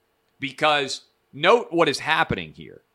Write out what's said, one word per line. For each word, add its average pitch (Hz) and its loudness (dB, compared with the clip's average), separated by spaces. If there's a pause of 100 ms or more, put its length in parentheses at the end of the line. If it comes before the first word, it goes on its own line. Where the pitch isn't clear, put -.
(380)
Because 139 -2 (280)
note 190 2
what 165 2
is 135 -2
happening 120 -2
here. 58 -20 (120)